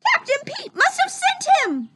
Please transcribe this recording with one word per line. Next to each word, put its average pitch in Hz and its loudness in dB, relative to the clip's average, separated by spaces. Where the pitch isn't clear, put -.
Captain 554 0
Pete 698 -12
must 679 2
have 762 -2
sent 740 -2
him! 269 -4